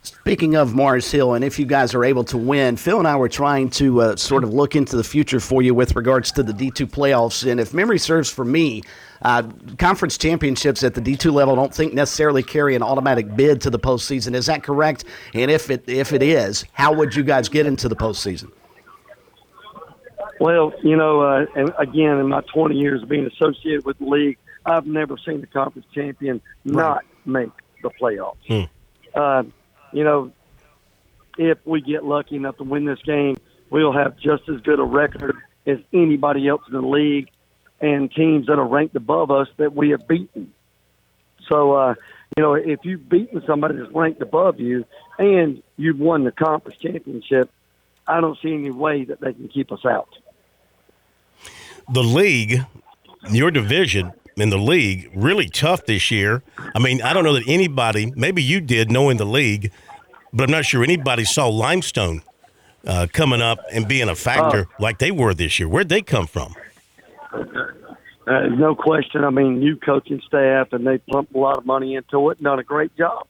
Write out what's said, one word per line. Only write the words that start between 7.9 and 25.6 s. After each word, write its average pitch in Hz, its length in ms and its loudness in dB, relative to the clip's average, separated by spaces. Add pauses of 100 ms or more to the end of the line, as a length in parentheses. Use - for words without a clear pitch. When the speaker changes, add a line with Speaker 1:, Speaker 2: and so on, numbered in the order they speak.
Speaker 1:
serves 160 280 0
for - 160 -6
me, 127 380 0 (400)
uh, 120 220 2 (340)
conference 180 400 0
championships 147 680 0
at 127 120 0
the 123 60 -6
D 131 140 -2
two 160 160 0
level 135 240 4
don't 135 180 0
think 156 200 -2
necessarily 143 480 0
carry 143 340 0
an 120 60 0
automatic 120 540 0
bid 139 260 4
to 139 80 -2
the 117 80 -2
postseason. 127 560 -2
Is 127 140 -2
that 151 160 -2
correct? 147 420 0 (300)
And 127 160 2
if 151 180 0
it, 127 180 -4
if 131 260 -2
it 135 100 4
is, 123 500 2
how 147 200 2
would 151 220 0
you 143 80 0
guys 131 240 2
get 151 200 2
into 135 200 -2
the 110 80 -2
postseason? 101 560 -6 (1900)
Speaker 2:
Well, 165 420 2
you 156 140 4
know, 156 260 4
uh, 139 240 2 (100)
and 143 220 0
again, 147 400 2
in 135 120 0
my 139 120 -2
twenty 156 340 -2
years 139 280 -2
of 117 60 -16
being 143 180 -2
associated 151 580 -2
with 139 140 -6
the 139 60 -8
league, 143 320 0 (280)
I've 165 220 0
never 151 300 -4
seen 151 240 -8
the 127 60 -16
conference 135 460 -6